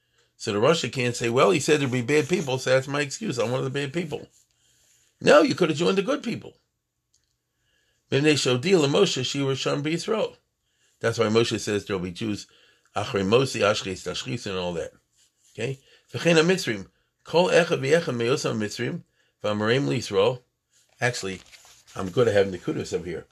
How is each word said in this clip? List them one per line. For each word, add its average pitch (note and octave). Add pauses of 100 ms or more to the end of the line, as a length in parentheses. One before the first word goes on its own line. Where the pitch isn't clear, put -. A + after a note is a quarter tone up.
(380)
So -
the G2+
rasha C#3
can't B2
say, A#2+
"Well, C#3+
he E3+
said D3+
there'd C3+
be B2+
bad C#3
people, C#3+
so C3
that's C3
my C#3+
excuse. C#3+
I'm A2+
one C3
of C#3
the C3+
bad C#3
people." D#3+ (920)
No, C#4+
you C4
could D#3+
have D3+
joined F#3
the G3
good C#4
people. E3+ (1500)
Mipnei D3
shodia C#3
l'Moshe D3
shir C3+
sham C#3+
b'Yisrael. E3+ (640)
That's A2+
why A2+
Moshe A2+
says G#2
there'll G2
be F2+
Jews, G#2 (480)
achrei G2+
Mosi, A#2
ashkes, G2
tashchis, A#2
and F#2+
all F2+
that. D#2+ (640)
Okay? C3 (340)
V'chein E3
ha'mitzrim, D#3 (360)
kol F3+
echad E3+
v'echad D3
me'osam B2
mitzrim, A#2+ (380)
v'amorim G#2+
li'Yisrael. A#2 (580)
Actually, F#2+ (560)
I'm F#2+
good A#2
at G#2
having G2
the F2+
kudos A2
up F2
here. E2+